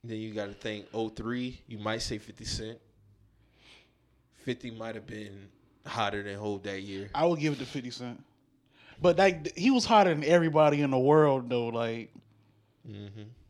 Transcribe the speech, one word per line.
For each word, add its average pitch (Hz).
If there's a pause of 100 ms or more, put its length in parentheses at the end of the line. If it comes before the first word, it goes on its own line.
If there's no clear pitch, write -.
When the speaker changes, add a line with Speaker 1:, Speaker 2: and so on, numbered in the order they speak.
Speaker 1:
Then 110
you 110
gotta 101
think, 104
oh 113
three, 123
you 110
might 110
say 107
fifty -
Cent. 113 (1700)
Fifty 123
might 113
have 104
been 101 (400)
hotter 104
than 101
Hov 104
that 98
year. 98
Speaker 2:
I 156
would 170
give 151
it 131
to 131
fifty 123
Cent. 123 (760)
But, 170
like, 180
th-, -
he 208
was 247
hotter 202
than 147
everybody 156
in 139
the 131
world, 139
though. 120
Like, 117 (760)
Speaker 1:
Mm-hmm. 101 (260)